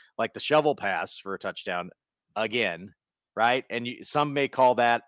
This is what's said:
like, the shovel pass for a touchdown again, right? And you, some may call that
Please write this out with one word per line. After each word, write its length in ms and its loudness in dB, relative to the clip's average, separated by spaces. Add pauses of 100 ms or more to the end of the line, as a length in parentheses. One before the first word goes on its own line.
(160)
like, 160 -4
the 80 -12
shovel 340 4
pass 440 -4
for 160 -10
a 40 -8
touchdown 520 -6 (460)
again, 580 -4 (420)
right? 320 2
And 180 -6
you, 180 -10
some 280 0
may 160 0
call 280 4
that 320 4